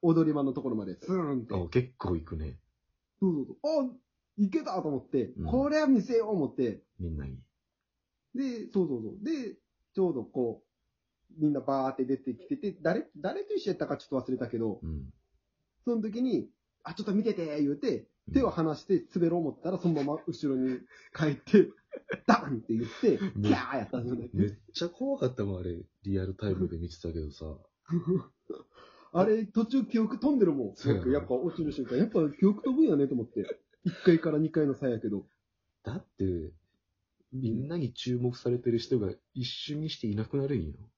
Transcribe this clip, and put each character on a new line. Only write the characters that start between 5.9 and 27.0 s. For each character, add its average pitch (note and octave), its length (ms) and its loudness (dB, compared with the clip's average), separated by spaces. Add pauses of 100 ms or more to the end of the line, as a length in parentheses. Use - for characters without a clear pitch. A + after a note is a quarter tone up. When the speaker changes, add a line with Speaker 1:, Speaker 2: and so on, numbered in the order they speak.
Speaker 1:
せ A#3 140 -4
よ A3 160 2
う - 40 0
思 D#3 120 2
っ - 80 -6
て。 A#2 280 -2 (160)
Speaker 2:
み F2 120 -6
ん D2+ 80 -4
な C#2+ 80 -6
に。 C2 120 -10 (960)
Speaker 1:
で、 A#3+ 380 -4
そ F#3+ 120 4
う D#3+ 40 -2
そ C3+ 100 -2
う A2+ 40 -6
そ A2 180 -8
う。 G3+ 40 -12
で、 C4 340 -4 (360)
ち - 40 -4
ょ F#3 140 2
う - 20 -2
ど A#2+ 100 -4
こ A#2 400 -4 (760)
う、 D#3 40 0
み D3+ 80 4
ん - 20 2
な C#3 80 0
バ C3+ 280 0
ー - 20 -2
っ C3 60 -8
て C3 100 0
出 C3 100 0
て B2+ 180 -6
き - 120 -20
て - 100 -4
て、 G3 240 -6
誰、 E3+ 380 0
誰 C4+ 260 -4
と G#4 100 -8
一 F4 140 -2
緒 F#3+ 40 0
や - 20 0
っ - 20 -14
た D3+ 100 -4
か C3+ 120 -4
ち - 120 -18
ょ C3+ 80 0
っ B2 40 -2
と - 40 -10
忘 - 40 -6
れ B2+ 80 -2
た B2 100 -4
け A#2 80 -6
ど、 A2 260 -2
Speaker 2:
う E2 40 -8
ん。 C#2+ 260 -8 (720)
Speaker 1:
そ A#3+ 100 0
の A3+ 60 0
時 A3 220 -4
に、 A3 280 0 (320)
あ、 D#3+ 120 -10
ち - 60 -12
ょ - 20 -4
っ - 40 -4
と G3+ 80 0
見 G#3 100 4
て G#3+ 100 2
て、 D#3 260 -2
言 C#3+ 120 2
う C#3+ 40 -2
て、 - 320 -2 (200)
Speaker 2:
う - 20 -10
ん。 - 40 -8
Speaker 1:
手 C4+ 80 6
を G#3 80 4
離 D#3+ 260 0
し - 80 -14
て F#3+ 200 2 (100)
滑 E3+ 140 4
ろ E3+ 100 2
う - 20 0
思 D#3 100 -2
っ - 100 -12
た E3+ 100 -4
ら、 F#3 80 -2
そ F3+ 100 2
の D3+ 140 2
ま C#3+ 120 0
ま D#3+ 120 -8
後 C#3 280 -2
ろ C3 40 0
に B2+ 220 0 (340)
帰 D#3+ 180 2
っ - 20 0
て、 - 360 8 (220)
<laughs> - 340 -10
ダ - 220 6
ン B2+ 100 -2
っ - 20 -6
て A2 160 -2
言 A2+ 100 0
っ - 40 -10 (100)
て、 E3+ 180 4 (180)
Speaker 2:
め-、 G#2 120 0
Speaker 1:
キ G#2 60 8
ャ A#2+ 160 -4
ー C#3 80 -2
や A2 60 -4
っ - 60 -14
た B2+ 80 -4
ん A#2 60 -4
だ B2 60 -4
よ B2 60 -2
ね。 A#2 160 -8
Speaker 2:
め E3+ 140 2
っ - 80 -4 (180)
ち - 120 -4
ゃ F3 40 -4
怖 C4+ 300 -4
か - 80 0
っ B2+ 80 0
た A2+ 100 -4
も G2 120 -4
ん、 F2+ 40 -6
あ - 20 -8
れ。 F2 220 -6 (180)
リ G2 180 0
ア F#2 40 -2
ル F#2+ 100 -6
タ G#2 160 -4
イ F#2+ 40 2
ム F2+ 140 -2
で E2+ 100 -6
見 E2+ 100 -6
て - 120 -14